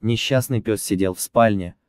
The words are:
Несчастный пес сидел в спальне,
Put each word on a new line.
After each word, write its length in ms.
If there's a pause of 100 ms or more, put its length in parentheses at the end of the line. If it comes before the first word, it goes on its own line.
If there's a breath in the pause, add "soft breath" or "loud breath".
Несчастный 580
пес 220
сидел 320
в 80
спальне, 520 (140)